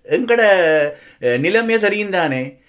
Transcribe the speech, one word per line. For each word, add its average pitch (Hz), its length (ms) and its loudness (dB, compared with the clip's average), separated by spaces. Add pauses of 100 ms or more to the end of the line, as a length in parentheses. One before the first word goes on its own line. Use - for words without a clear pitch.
எங்கட, 233 320 0 (800)
அஹ், 123 180 0
நிலைமையே 226 400 0
தெரியும் 208 300 -2
தானே. 139 600 -4